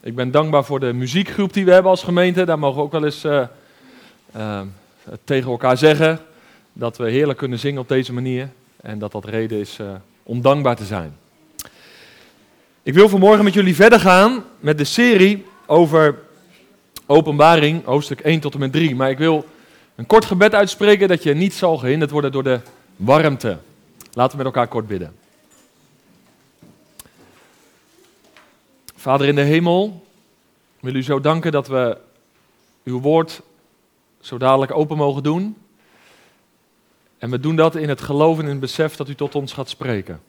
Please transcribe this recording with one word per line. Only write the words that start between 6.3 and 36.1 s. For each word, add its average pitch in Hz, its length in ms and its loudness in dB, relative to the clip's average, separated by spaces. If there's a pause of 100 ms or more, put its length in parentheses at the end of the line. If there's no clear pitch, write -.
dat 117 240 -10
we 117 140 -4
heerlijk 135 280 -2
kunnen 127 200 -8
zingen 143 220 -6
op 120 80 -12
deze 127 240 -2
manier. 127 360 -6 (280)
En 107 220 -14
dat 104 140 -10
dat 104 120 -12
reden 110 340 -6
is, 104 200 -10
eh, 107 80 -12 (360)
om 120 180 -8
dankbaar 135 360 2
te 107 80 -12
zijn. 87 320 -10 (1700)
Ik 135 120 -6
wil 202 140 8
vanmorgen 202 360 6
met 190 100 2
jullie 190 200 2
verder 214 260 6
gaan 196 440 4 (160)
met 151 180 0
de 147 60 0
serie 208 600 4 (220)
over 156 520 4 (880)
Openbaring, 156 800 4
hoofdstuk 143 360 -4
één 160 200 0
tot 143 140 -8
en 135 60 -10
met 135 120 -4
drie. 151 220 0
Maar 131 160 -2
ik 131 80 -6
wil 156 260 0 (500)
een 117 120 -14
kort 220 180 6
gebed 208 300 2
uitspreken 202 540 2
dat 175 140 0
je 143 120 0
niet 180 200 -2
zal 165 240 -2
gehinderd 139 320 -2
worden 143 220 -2
door 135 100 -4
de 127 180 -2 (360)
warmte. 127 640 0 (540)
Laten 127 180 -2
we 139 140 -10
met 131 100 -6
elkaar 120 140 -2
kort 110 180 -8
bidden. 90 280 -10 (3750)
Vader 139 320 0
in 147 60 0
de 143 80 0
hemel, 170 640 -2 (680)
ik - 80 -20
wil 127 100 -8
u 131 80 -4
zo 135 180 -4
danken 156 320 -2
dat 139 160 -4
we 127 280 -2 (880)
uw 127 160 -8
woord 160 400 -2 (800)
zo - 180 -14
dadelijk 131 360 0
open 151 220 -2
mogen 143 260 -2
doen. 180 340 -4 (1600)